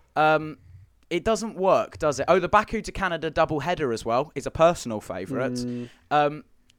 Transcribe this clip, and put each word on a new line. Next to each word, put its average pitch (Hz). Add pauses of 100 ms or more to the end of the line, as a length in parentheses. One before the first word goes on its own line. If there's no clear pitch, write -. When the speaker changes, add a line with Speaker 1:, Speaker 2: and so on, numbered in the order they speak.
(140)
Speaker 1:
Um, 156 (520)
it 170
doesn't 214
work, 180
does 147
it? -
Oh, 175
the 170
Baku 214
to 208
Canada 165
double 156
header 147
as 110
well 123
is 135
a 131
personal 147
favourite. 123
Speaker 2:
Mm. 123 (220)
Speaker 1:
Um, 147 (340)